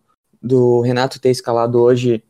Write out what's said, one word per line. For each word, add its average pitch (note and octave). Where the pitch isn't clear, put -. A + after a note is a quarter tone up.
do B2
Renato B2
ter B2+
escalado A#2+
hoje B2